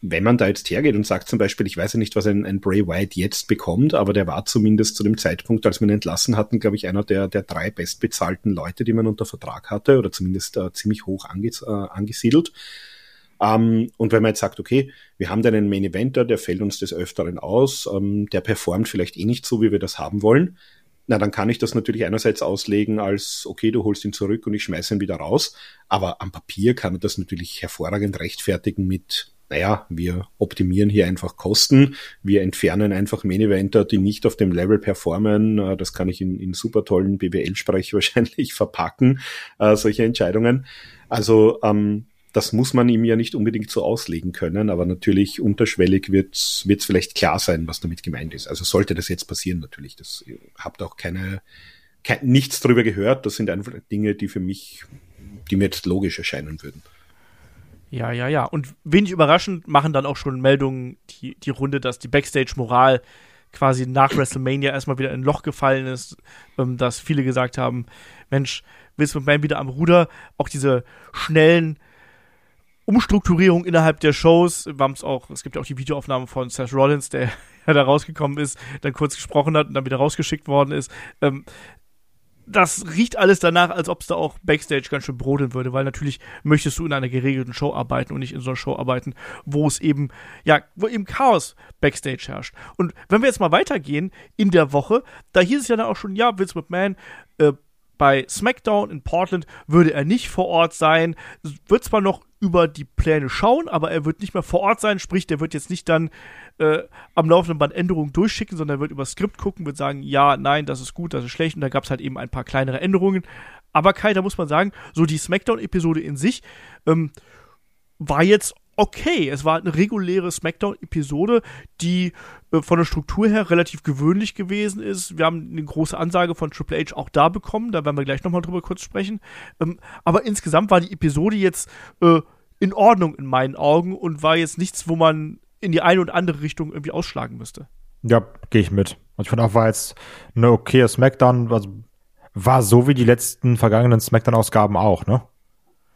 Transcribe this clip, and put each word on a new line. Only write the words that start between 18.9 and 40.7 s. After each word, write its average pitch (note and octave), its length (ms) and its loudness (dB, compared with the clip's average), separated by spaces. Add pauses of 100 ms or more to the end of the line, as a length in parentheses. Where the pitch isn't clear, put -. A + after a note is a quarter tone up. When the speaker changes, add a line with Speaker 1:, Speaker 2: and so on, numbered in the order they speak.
Speaker 1:
eh E2+ 80 -8
nicht A#2+ 220 -2
so, A2+ 160 -2
wie A2 100 4
wir G2+ 80 0
das F#2+ 180 -6
haben F#2 260 -6
wollen“, C#3 340 4 (500)
na, A2+ 100 2
dann G2+ 140 0
kann G#2 180 -2
ich A#2+ 80 -2
das - 160 -4
natürlich A2 320 -2
einerseits G#2+ 380 -2
auslegen G#2 560 -2
als, G2+ 500 -4
„Okay, A2 220 -2
du A2+ 120 -2
holst G#2 220 -2
ihn G#2 80 -6
zurück G#2+ 320 -4
und G#2 80 -4
ich G#2 100 -6
schmeiß F2 280 -8
ihn G2+ 100 0
wieder F#2 140 -4
raus.“ D#2+ 400 -2 (340)
Aber F#2+ 320 -2
am F#2+ 100 -10
Papier A2+ 440 -2
kann F#2 180 -4
man F2+ 80 -6
das - 160 -4
natürlich F2+ 460 -8
hervorragend F#2+ 560 -6
rechtfertigen F#2+ 640 -4
mit, - 480 -6 (160)
„Naja, F#2+ 400 -2
wir F2 380 -6 (100)
optimieren G2 520 0
hier G2+ 180 4
einfach F2+ 280 -6
Kosten, C3+ 600 4 (260)
wir G2 220 2
entfernen F#2+ 500 0
einfach G2+ 300 -2
Main F#2+ 180 0
Eventer, G2+ 420 2
die G#2 140 0
nicht G2+ 300 0
auf - 100 -2
dem F#2+ 140 2
Level F#2 260 2
performen.“ G#2 800 0
Äh, F#2+ 180 -2
das F#2 180 -6
kann F#2 140 -4
ich F2+ 140 -6
in, F#2 180 -4
in F#2 140 -8
super A2 320 -2
tollen G2 320 0
B F2+ 160 -4
W F2+ 100 -2
L-Sprech F#2+ 500 -4
<laughs> - 0 -
wahrscheinlich A#2+ 600 -2
verpacken, B2+ 680 0 (380)
äh, G#2+ 180 6
solche G#2+ 300 2
Entscheidungen. A#2 600 0 (420)